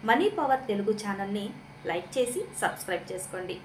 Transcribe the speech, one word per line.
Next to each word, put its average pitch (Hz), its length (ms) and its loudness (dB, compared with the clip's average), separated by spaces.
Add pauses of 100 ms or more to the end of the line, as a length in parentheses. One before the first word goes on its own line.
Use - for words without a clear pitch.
(100)
మనీ 320 260 8
పవర్ 269 320 4
తెలుగు 202 240 2 (100)
ఛానల్ని 202 440 -2 (440)
లైక్ 175 260 -2
చేసి 254 260 2 (180)
సబ్స్క్రైబ్ - 520 -2
చేసుకోండి. 185 520 -6